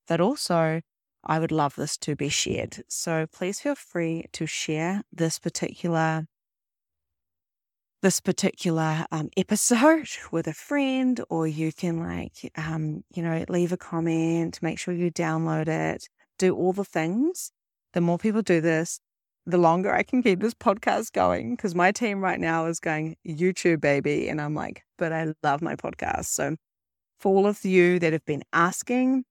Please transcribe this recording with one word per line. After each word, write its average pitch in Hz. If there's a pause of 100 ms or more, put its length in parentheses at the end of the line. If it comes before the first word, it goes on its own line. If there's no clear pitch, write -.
but 165
also, 170 (440)
I 156
would 160
love 147
this 147
to -
be 143
shared. -
So 160
please 185
feel 285
free 165
to -
share 165 (100)
this 160
particular, 160 (1700)
this 190
particular, 160
um, 156
episode 247 (100)
<laughs> -
with 165
a 160
friend, 262
or 160
you 156
can, 165
like, -
um, 156 (100)
you 175
know, 165
leave 175
a 185
comment, 165
make 160
sure 180
you 175
download 160
it, 160 (300)
do 185
all 180
the 196
things. 202 (400)
The 175
more 170
people 214
do 175
this, 165 (460)
the 180
longer 175
I -
can 254
keep 185
this 226
podcast 220
going, 190
'cause 185
my 180
team 208
right 185
now 165
is 165
going, 160 (100)
"YouTube, 170
baby." 143
And 156
I'm 147
like, - (120)
"But 165
I 160
love 147
my 151
podcast." -
So 147 (640)
for 190
all 196
of 208
you 180
that 170
have 156
been 147
asking 254